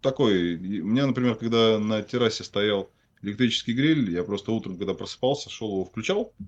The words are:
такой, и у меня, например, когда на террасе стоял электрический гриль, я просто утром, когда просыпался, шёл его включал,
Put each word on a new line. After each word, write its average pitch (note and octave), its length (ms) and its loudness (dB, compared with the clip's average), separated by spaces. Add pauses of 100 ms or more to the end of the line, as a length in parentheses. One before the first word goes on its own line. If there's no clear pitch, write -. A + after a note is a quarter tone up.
такой, G2+ 540 2
и F#2 260 -6
у D#2+ 60 -6
меня, C3 200 2
например, B2 280 0
когда A2+ 440 4
на G#2+ 240 0
террасе A#2 400 0
стоял G2+ 500 0 (280)
электрический A2 520 0
гриль, C3+ 380 2
я F2+ 120 -2
просто G2 280 -4
утром, G2+ 260 -4
когда F#2+ 180 -2
просыпался, C3 540 -4
шёл A2 240 -8
его F#2+ 120 -2
включал, G3+ 500 -4 (120)